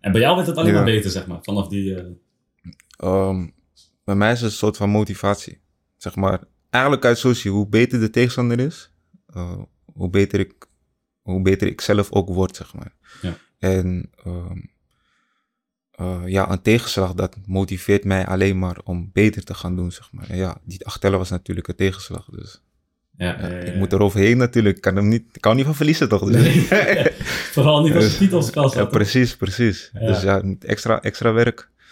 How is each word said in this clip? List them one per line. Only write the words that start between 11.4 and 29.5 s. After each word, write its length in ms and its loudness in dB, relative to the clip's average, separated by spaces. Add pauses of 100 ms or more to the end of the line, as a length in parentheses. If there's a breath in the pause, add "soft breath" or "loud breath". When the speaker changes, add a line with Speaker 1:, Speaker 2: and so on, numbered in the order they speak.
Speaker 2:
beter 260 2
ik 120 -8
zelf 320 0
ook 160 0
word, 280 -2
zeg 180 -20
maar. 180 -18 (300 loud breath)
Speaker 1:
Ja. 140 -6 (220 loud breath)
Speaker 2:
En, 520 -2 (140)
ehm, 340 -10 (1300)
eh, 360 -8
ja, 240 -2
een 120 -4
tegenslag, 520 2
dat 220 -4 (100)
motiveert 580 0
mij 220 0
alleen 320 0
maar 260 -4
om 280 -8
beter 320 2
te 100 -12
gaan 220 -8
doen, 160 -6
zeg 200 -20
maar. 180 -18
En 60 -8
ja, 280 -6
die 220 -16
acht 140 -12
tellen 180 2
was 120 -4
natuurlijk 380 -8
een 80 -8
tegenslag, 540 -4
dus 320 -20 (540)
Speaker 1:
Ja, 100 -6 (140)
Speaker 2:
ja, 80 -6
Speaker 1:
ja, 60 -8
ja, 60 -10
Speaker 2:
ik 120 -8
Speaker 1:
ja. 60 -4
Speaker 2:
moet 140 0
eroverheen 440 4
natuurlijk. 400 2
Ik 60 -20
kan 140 0
hem 120 2
niet, 240 2
ik 80 -20
kan 160 4
niet 80 2
van 100 -2
verliezen, 340 2
toch? 220 2
Dus 120 6 (280)
Speaker 1:
Nee. 400 2 (160)
<laughs> 280 -8
Vooral 280 4
niet 120 4
als 80 4
je 60 4
Speaker 2:
Dus 100 -2
Speaker 1:
titel 200 4
op 60 2
spel 240 -2
staat, 60 -2
Speaker 2:
ja, 60 0
Speaker 1:
toch? 100 0
Speaker 2:
precies, 460 2
precies. 560 -2